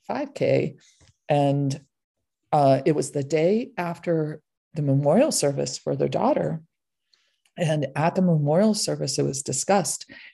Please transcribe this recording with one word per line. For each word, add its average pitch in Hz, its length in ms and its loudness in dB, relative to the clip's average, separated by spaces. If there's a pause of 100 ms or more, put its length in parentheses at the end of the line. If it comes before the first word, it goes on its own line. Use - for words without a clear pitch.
five 269 260 -6
K, 139 440 0 (520)
and, 143 500 0 (720)
uh, 135 320 4
it 160 100 2
was 147 180 -2
the 143 120 -4
day 170 540 0
after 165 640 -4 (320)
the 151 80 -6
memorial 147 500 2
service 143 460 -2
for 143 180 -4
their 139 140 0
daughter. 165 540 -2 (920)
And 156 380 -2
at 156 200 0
the 185 80 2
memorial 170 500 2
service, 147 460 -4
it 139 40 0
was 139 200 -4
discussed - 640 -2 (240)